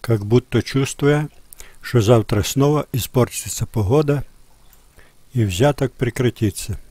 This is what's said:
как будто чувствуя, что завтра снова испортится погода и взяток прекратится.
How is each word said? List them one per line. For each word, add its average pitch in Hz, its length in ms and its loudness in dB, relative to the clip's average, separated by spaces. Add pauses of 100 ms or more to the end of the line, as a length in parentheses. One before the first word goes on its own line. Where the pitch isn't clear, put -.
как 107 240 -2
будто 117 380 2
чувствуя, 147 640 0 (540)
что - 180 0
завтра 107 440 2
снова 143 480 0
испортится - 720 -4
погода 139 580 0 (1080)
и 120 100 0
взяток 120 500 0
прекратится. 113 840 -2 (120)